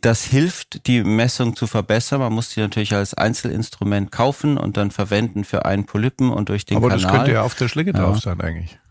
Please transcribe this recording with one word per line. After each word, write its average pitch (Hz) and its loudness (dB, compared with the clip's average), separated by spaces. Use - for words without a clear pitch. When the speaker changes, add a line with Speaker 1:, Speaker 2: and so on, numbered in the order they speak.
Speaker 1:
Das 113 2
hilft, - 0
die 120 4
Messung 113 0
zu - -4
verbessern. 110 0
Man 120 0
muss 113 -2
die - -6
natürlich 107 -2
als 101 0
Einzelinstrument 104 -2
kaufen 139 0
und - -2
dann 101 0
verwenden 107 -2
für - -2
einen 101 0
Polypen 127 0
und 104 -2
durch 104 -2
den 107 0
Speaker 2:
Aber 117 4
Speaker 1:
Kanal. 95 2
Speaker 2:
das 92 0
könnte 127 4
ja 110 2
auf 120 -2
der 123 -2
Schlinge 165 -2
Speaker 1:
Ja. 120 0
Speaker 2:
drauf 95 2
sein 90 -4
eigentlich, 82 -8